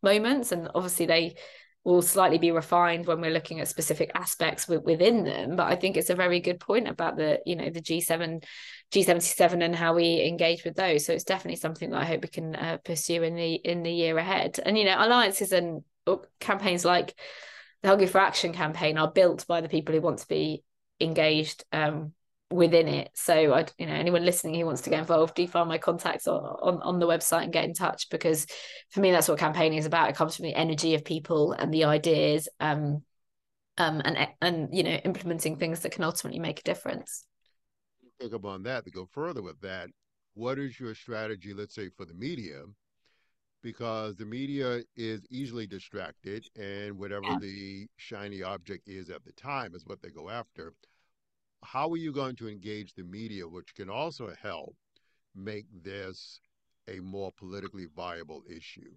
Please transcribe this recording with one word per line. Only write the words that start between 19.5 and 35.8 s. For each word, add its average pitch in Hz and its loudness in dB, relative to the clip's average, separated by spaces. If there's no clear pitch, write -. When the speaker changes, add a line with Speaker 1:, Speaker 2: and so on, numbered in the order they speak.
Speaker 1:
the 160 -6
people 156 0
who 160 4
want 165 0
to - -16
be 156 -2
engaged, 156 2
um, 156 -2
within 170 6
it. 147 -2
So 156 4
I, 156 4
you 170 -6
know, 151 -4
anyone 170 2
listening 170 0
who 165 0
wants 147 -2
to - -4
get 156 2
involved, 160 4
do 175 2
find 175 2
my 165 -2
contacts 170 -2
on, - 2
on, - -2
on 180 0
the 170 4
website 170 2
and 165 -6
get 165 2
in 170 -6
touch, - -4
because 160 0
for 196 -2
me, 190 6
that's 170 4
what 156 2
campaigning 156 2
is 156 -2
about. 160 4
It 143 -2
comes 160 -2
from 160 -8
the 151 -4
energy 160 2
of 151 0
people 160 0
and 156 -2
the 160 4
ideas, 151 4
um, 151 0
um, 156 0
and, 165 0
and, 165 0
you 180 2
know, 170 0
implementing 165 -4
things 165 -4